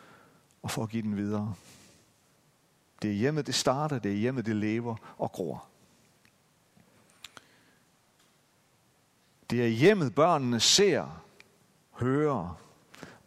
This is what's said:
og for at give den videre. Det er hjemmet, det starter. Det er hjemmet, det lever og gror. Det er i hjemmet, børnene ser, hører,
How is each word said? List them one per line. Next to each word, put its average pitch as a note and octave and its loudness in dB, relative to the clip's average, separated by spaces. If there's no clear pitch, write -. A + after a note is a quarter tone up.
og - -8
for C3 -6
at A2 -4
give A2+ -4
den G#2+ -2
videre. G#2 -2
Det G#2 0
er G2+ 0
hjemmet, C#3 0
det D3 -4
starter. C#3+ 0
Det G2+ -2
er G2+ -2
hjemmet, A#2 -2
det A2 -2
lever A2 -4
og - -4
gror. D2+ -8
Det A#2+ 0
er A#2+ 4
i A#2 2
hjemmet, D3+ 4
børnene C3+ 4
ser, G#2 2
hører, B2+ -2